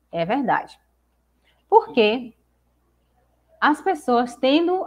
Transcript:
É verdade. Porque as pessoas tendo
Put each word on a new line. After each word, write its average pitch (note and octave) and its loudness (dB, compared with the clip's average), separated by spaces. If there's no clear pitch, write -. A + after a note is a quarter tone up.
É E3 -6
verdade. G#3+ -4
Porque B3 0
as D4 2
pessoas B3+ -2
tendo E4+ 0